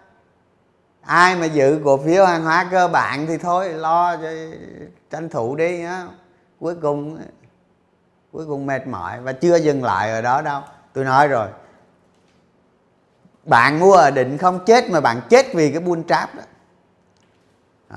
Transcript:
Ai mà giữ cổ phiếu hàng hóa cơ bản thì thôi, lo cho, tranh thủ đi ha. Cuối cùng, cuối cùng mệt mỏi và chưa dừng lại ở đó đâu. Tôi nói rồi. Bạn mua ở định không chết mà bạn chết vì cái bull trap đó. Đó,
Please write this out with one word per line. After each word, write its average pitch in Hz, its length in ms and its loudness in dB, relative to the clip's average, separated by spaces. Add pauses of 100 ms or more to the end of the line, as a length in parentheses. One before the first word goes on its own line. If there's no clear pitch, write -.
(1000)
Ai 175 360 4
mà 165 100 -2
giữ 151 380 2
cổ 139 200 4
phiếu 185 220 4
hàng 165 180 0
hóa 170 260 0
cơ 180 180 2
bản 135 380 -2
thì 160 120 -6
thôi, 180 300 -2
lo 165 480 -2
cho, 160 120 -10 (800)
tranh 160 180 -12
thủ 131 280 -6
đi 170 260 -4
ha. 180 240 -10 (540)
Cuối 170 220 -6
cùng, 147 360 -4 (1120)
cuối 160 140 -12
cùng 139 200 -8
mệt 135 200 -6
mỏi 101 340 -10
và 127 120 -8
chưa 170 240 2
dừng 143 280 0
lại 104 280 0
ở 113 80 -4
đó 127 220 0
đâu. 143 200 -6 (300)
Tôi 135 120 -4
nói 135 240 4
rồi. 113 200 -2 (2000)
Bạn 139 360 2
mua 190 140 8
ở 156 160 6
định 135 280 -2
không 180 260 -2
chết 240 260 4
mà 165 100 0
bạn 120 280 0
chết 262 260 6
vì 156 160 2
cái 156 100 -4
bull 175 280 -4
trap 170 260 -2
đó. - 80 -18 (1500)
Đó, 104 60 -18